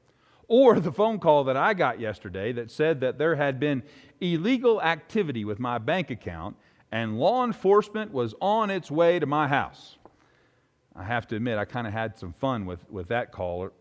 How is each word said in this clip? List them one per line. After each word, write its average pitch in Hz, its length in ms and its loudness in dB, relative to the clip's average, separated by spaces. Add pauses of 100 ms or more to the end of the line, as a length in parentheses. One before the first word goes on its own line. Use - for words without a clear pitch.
(560)
Or 254 220 8
the 160 140 -2
phone 214 260 0
call 147 260 6
that 131 120 0
I 190 180 2
got 147 240 0
yesterday 104 540 -6
that 117 180 -8
said 151 300 0
that 123 180 -2
there 156 160 2
had 139 240 -2
been 139 240 -2 (380)
illegal 208 600 2
activity 160 640 -2
with 104 140 -6
my 120 200 -4
bank 147 340 -2
account 87 420 -10 (380)
and 110 260 -4
law 226 260 2
enforcement 208 680 0
was 120 280 -2
on 208 300 2
its 190 180 -4
way 170 300 4
to 165 80 -2
my 147 220 0
house. - 480 -4 (1000)
I 92 80 -14
have 113 240 -4
to - 80 -6
admit, 113 240 -2
I 104 60 -2
kinda 117 260 -8
had 110 260 -6
some 90 160 -12
fun 120 340 -4
with, 90 220 -12
with 90 200 -10
that 120 240 -4
caller, 90 480 -6